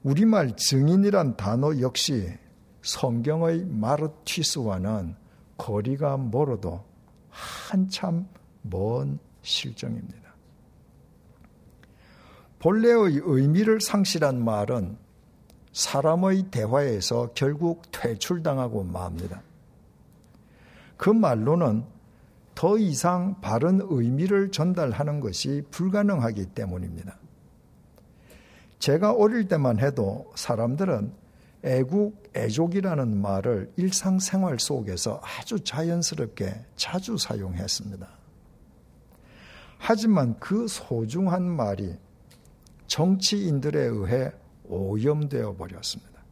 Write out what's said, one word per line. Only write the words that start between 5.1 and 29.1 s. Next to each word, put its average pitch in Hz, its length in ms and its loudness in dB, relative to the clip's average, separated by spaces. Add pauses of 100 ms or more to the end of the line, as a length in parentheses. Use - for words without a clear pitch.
거리가 135 600 -2
멀어도 113 680 -2 (440)
한참 190 960 -4 (360)
먼 104 560 -2 (240)
실정입니다. - 920 -8 (2250)
본래의 208 680 4
의미를 175 560 4
상실한 156 640 2
말은 107 540 -2 (760)
사람의 185 760 2
대화에서 120 880 0
결국 151 560 0
퇴출당하고 127 920 -2
맙니다. 90 600 -8 (1500)
그 - 120 2
말로는 139 760 4 (680)
더 202 220 4
이상 180 640 0
바른 143 440 2
의미를 185 680 2
전달하는 147 680 0
것이 135 520 -4
불가능하기 170 760 0
때문입니다. 90 720 -8 (1600)
제가 175 340 2